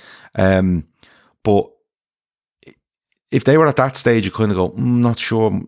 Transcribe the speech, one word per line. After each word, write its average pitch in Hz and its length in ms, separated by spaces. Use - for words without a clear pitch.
Um, 92 520
but 101 280
if 127 140
they 139 120
were 160 100
at 143 100
that 131 200
stage, 113 300
you 95 40
kinda 107 240
go, 92 160
"Mm, 123 300
not 120 180
sure. 110 320